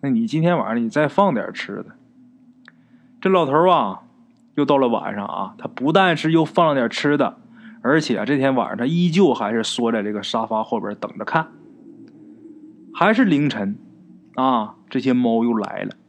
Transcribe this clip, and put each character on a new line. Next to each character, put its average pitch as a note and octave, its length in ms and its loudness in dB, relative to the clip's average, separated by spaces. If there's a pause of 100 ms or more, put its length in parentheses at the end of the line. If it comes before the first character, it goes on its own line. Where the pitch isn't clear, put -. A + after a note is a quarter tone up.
那 C#3+ 100 -4
你 A2+ 180 0
今 D3+ 120 -2
天 F3 160 2
晚 G#2 120 -4
上 A2+ 120 -2
你 A#2 80 -2
再 D3 200 0
放 F#3+ 260 2
点 F2+ 180 -6
吃 - 240 -10
的。 - 100 -12 (1300)
这 - 80 0
老 F3+ 180 4
头 C3+ 60 -2
儿 E3 160 4
啊， A#2 340 2 (520)
又 D3 100 2
到 C#3 140 4
了 C3+ 80 4
晚 A#2 300 -2
上 G2+ 100 -6
啊， F#2+ 320 -8
他 - 80 -12
不 C3+ 260 -2
但 F3+ 240 4
是 D#3 140 -2
又 D#3+ 140 4
放 E3 240 2
了 D3 60 2
点 B2 140 0
吃 D3 280 0
的， C3 220 0 (440)
而 D3+ 180 2
且 B2 180 -2
啊， G2+ 60 -4
这 C#3 120 0
天 C3+ 180 2
晚 A#2 140 0
上 G2+ 80 -8
他 A#2+ 100 -4
依 E3+ 240 2
旧 D#3+ 240 4
还 G#2+ 180 -2
是 A2+ 120 -2
缩 A#2 260 -2
在 A2 140 -2
这 G#2 80 -4
个 G#2 100 -6
沙 A2+ 240 -4
发 A2 160 -4
后 A#2 160 -4
边 G2+ 220 -6
等 G#2 180 -8
着 A2 60 -8
看。 D#3+ 240 -2 (1500)
还 G3+ 180 2
是 A#3+ 120 2
凌 D3 260 2
晨 G#2 260 -6 (600)
啊， B2 400 0 (120)
这 C3+ 120 -2
些 B2+ 120 0
猫 A#2 300 2
又 A#2 140 0
来 - 260 -6
了 - 140 -10 (120)